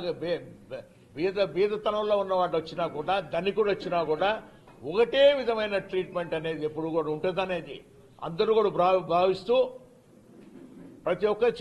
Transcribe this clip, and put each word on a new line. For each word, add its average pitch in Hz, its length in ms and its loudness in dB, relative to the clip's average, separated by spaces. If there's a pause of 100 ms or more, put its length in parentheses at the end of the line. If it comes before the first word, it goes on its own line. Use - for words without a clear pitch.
(220)
బే-, 156 220 -4 (260)
బే-, 123 140 -12 (320)
బీద, 185 280 0 (100)
బీదతనంలో 208 640 0
ఉన్నవాడు 185 380 0
వచ్చినా 160 300 -4
కూడా, 156 340 -2
ధనికుడు 190 500 0
వచ్చినా 175 320 -2
కూడా 156 280 0 (600)
ఒకటే 247 440 6
విధమైన 220 440 -2
ట్రీట్మెంట్ 180 560 -4
అనేది 160 300 -4
ఎప్పుడు 156 240 -4
కూడా 160 220 -2
ఉంటుందనేది 170 760 -4 (380)
అందరూ 175 320 0
కూడా 214 160 4 (100)
భా-, 180 340 4
భావిస్తూ 190 420 2 (1500)
ప్రతి 180 220 0
ఒక్కరు 214 340 2